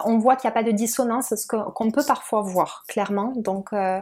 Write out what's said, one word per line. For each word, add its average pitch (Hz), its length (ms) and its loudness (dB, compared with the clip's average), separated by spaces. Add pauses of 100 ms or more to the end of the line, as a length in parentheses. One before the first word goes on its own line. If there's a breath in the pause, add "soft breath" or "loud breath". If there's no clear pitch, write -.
on 226 100 4
voit 240 200 6
qu'il 254 120 -2
n'y 214 40 0
a - 20 -12
pas 226 80 2
de 226 100 0
dissonance, 233 640 0
ce - 120 -6
que, 233 100 -2 (160)
qu'on 226 180 0
peut 285 180 2
parfois 226 320 0
voir, 185 480 -2
clairement. 202 480 -2
Donc, 196 380 -4
euh, 190 280 0